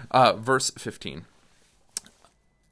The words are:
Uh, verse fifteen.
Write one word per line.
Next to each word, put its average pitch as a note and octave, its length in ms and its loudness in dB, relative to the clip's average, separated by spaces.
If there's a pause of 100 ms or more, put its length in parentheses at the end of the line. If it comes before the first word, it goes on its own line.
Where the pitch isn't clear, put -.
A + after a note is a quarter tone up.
Uh, A#2+ 240 6
verse A#2+ 380 -2
fifteen. E2+ 540 -14 (1500)